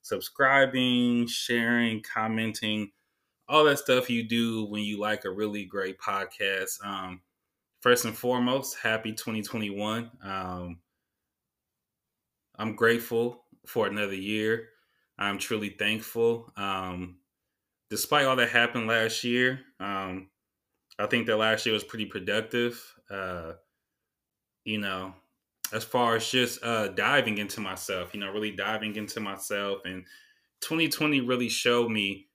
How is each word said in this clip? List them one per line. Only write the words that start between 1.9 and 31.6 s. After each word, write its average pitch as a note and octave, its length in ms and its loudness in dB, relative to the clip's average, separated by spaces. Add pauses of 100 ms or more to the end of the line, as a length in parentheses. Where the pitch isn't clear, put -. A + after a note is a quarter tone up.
commenting, A2 880 -2 (580)
all D3+ 180 8
that C#3 120 6
stuff B2+ 320 2
you A#2 140 2
do A2+ 400 2
when G#2 180 -4
you G#2 160 -2
like G#2 280 -2
a F#2+ 40 -2
really G#2 340 -4
great F#2+ 360 -6
podcast. G2 840 -2
Um, F#2+ 360 -8 (640)
first B2 220 4
and A2 140 -6
foremost, B2 600 -2
happy A2 340 -2
twenty A2 300 -6
twenty-one. G#2+ 680 -4 (140)
Um, F2+ 560 -8 (1800)
I'm A2 180 -4
grateful A#2 680 2 (200)
for G#2+ 220 0
another G2+ 300 -2
year. G#2+ 540 0 (500)
I'm G2+ 180 0
truly G#2 300 -2
thankful. A#2 880 0
Um, F#2 640 -4 (720)
despite C#3 360 2
all C3 80 4
that A#2+ 160 4
happened A#2 380 2
last A2 340 2
year, B2+ 380 2 (180)
um, F#2+ 520 -6 (680)
I G2+ 60 0
think A2+ 220 2
that A2 100 4
last A2 300 2
year A2+ 80 4
was G#2 100 -2
pretty G#2+ 220 -6
productive. A2 760 -2 (280)
Uh, F#2 420 -8 (1120)
you G#2+ 140 -2
know, F#2+ 340 -4 (580)
as A2 140 -4
far A#2 320 4
as G#2+ 100 0
just, B2 380 2
uh, A2+ 240 0
diving G#2+ 480 2
into G#2 240 -6
myself, F#2 540 -6
you G#2+ 60 -8
know, G2 120 -8
really G#2+ 200 -4
diving G#2 440 -4
into G#2+ 240 -6
myself. G2+ 640 -4
And F#2 220 -10 (560)
twenty D#3+ 260 2
twenty D3+ 320 2
really B2 300 0
showed A#2+ 400 0